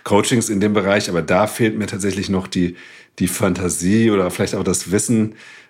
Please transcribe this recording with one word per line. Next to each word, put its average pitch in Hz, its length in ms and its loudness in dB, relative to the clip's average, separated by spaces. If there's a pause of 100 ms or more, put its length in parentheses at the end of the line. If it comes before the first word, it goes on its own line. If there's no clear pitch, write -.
Coachings 110 460 2
in 101 100 0
dem 107 140 2
Bereich, 101 360 0
aber 87 120 0
da 92 260 2
fehlt 110 300 -2
mir 104 100 -4
tatsächlich 98 420 -4
noch 92 180 -2
die, 87 280 -2 (440)
die 92 80 2
Fantasie 92 840 0
oder 92 180 2
vielleicht 101 260 -4
auch 98 80 -4
das 87 280 -2
Wissen, 110 440 0 (340)